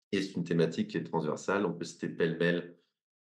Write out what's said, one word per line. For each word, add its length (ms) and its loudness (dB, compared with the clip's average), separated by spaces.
Et 100 2
c'est 120 -6
une 80 -2
thématique 460 2
qui 80 -6
est 80 -2
transversale. 600 0
On 80 0
peut 120 -8
citer 240 -8
pêle-mêle 640 0